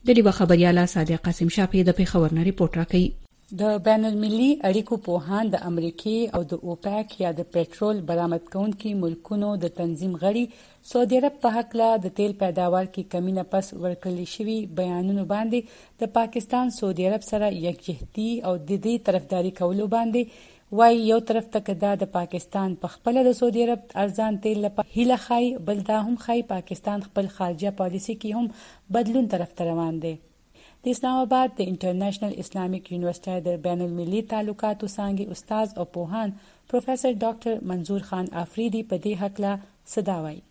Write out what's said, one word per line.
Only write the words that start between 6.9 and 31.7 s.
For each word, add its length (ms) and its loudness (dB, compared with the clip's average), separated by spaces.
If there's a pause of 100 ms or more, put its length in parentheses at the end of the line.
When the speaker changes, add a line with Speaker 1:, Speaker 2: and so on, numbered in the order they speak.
Speaker 2:
یا 160 -2
د 160 -10
پټرول 560 -2
برآمد 420 -2
کوونکي 480 -4
ملکونو 480 -2 (160)
د 160 -4
تنظیم 400 -4
غړي 220 2 (480)
سعودي 280 4
عرب 240 0
په 140 2
هکله 480 2
د 100 -6
تیل 240 0
پیداوار 540 0
کې 180 -8
کمی 260 -2
نه 140 -4
پس 320 -2
ورکړل 500 -6
شوي 240 -4 (220)
بیانونو 520 -2
باندې 460 -2 (240)
د 160 0
پاکستان 600 -2
سعودي 320 0
عرب 180 -4
سره 320 0
یکجهتي 680 -6 (140)
او 160 -2
د 120 -10 (140)
دې 240 0
طرفداري 540 0
کولو 340 0
باندې 560 -2 (260)
وایي 300 8
یو 80 6 (100)
طرف 180 0 (120)
ته 100 2
که 140 -2
دا 180 2
د 140 -2
پاکستان 600 -4 (120)
په 80 -8
خپله 320 0
د 160 6
سعودي 240 2
عرب 180 0 (200)
ارزان 420 0
تیل 200 0
لپاره 300 -4
هیله 300 4
ښایي، 260 2 (160)
بل 240 -2
دا 160 2
هم 160 0
ښایي 200 0 (120)
پاکستان 500 -6
خپل 300 -4
خارجه 360 -4 (120)
پالیسي 400 -4
کې 160 -6
هم 580 -6
بدلون 380 2
طرف 260 -4
ته 80 -2
روان 380 -2
دی. 40 -2 (760)
د 120 0
اسلام 240 0
آباد 400 2
د 100 -2